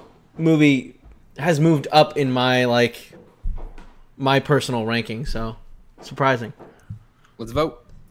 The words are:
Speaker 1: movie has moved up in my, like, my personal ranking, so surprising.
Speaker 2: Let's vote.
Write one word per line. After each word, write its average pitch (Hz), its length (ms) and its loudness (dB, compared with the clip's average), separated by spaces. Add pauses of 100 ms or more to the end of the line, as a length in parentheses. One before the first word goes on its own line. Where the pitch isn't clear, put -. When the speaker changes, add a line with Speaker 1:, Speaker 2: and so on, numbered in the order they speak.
(360)
Speaker 1:
movie 151 600 2 (400)
has 147 220 0
moved 156 320 2
up 151 240 4
in 135 160 0
my, 127 320 2
like, 120 480 0 (1040)
my 135 240 2
personal 127 460 -2
ranking, 117 400 -6
so 113 300 -6 (440)
surprising. 131 520 -2 (840)
Speaker 2:
Let's 113 160 -12
vote. 151 320 -4 (260)